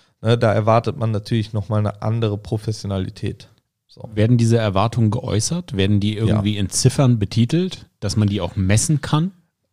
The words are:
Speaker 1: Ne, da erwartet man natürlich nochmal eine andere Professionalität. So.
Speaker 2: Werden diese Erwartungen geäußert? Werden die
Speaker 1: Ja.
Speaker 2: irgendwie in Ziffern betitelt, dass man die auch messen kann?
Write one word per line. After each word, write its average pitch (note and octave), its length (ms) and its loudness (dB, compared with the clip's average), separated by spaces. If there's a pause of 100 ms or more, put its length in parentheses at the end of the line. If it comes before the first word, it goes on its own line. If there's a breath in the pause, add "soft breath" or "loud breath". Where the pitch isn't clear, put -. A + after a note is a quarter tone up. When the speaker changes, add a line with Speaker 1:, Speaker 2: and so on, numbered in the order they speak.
(200 soft breath)
Speaker 1:
Ne, A#2 180 2
da A#2 140 2
erwartet A2 440 2
man A2+ 140 -2
natürlich G#2+ 420 -4
nochmal G#2+ 280 -2
eine G#2 220 -4
andere A2 360 -2
Professionalität. G2+ 1120 -6 (400)
So. - 260 -18
Speaker 2:
Werden A2 240 4
diese A#2 200 4
Erwartungen A2 520 2
geäußert? A2 680 -4
Werden G2 240 2
die G#2 140 -2
Speaker 1:
Ja. G#2+ 100 -2
Speaker 2:
irgendwie G#2 320 2
in G2+ 140 -2
Ziffern B2 480 2
betitelt, A#2+ 680 -2 (120)
dass G2+ 160 -4
man G#2+ 120 2
die G2+ 120 -2
auch E2+ 160 -4
messen G#2+ 440 2
kann? E3 320 -2 (400)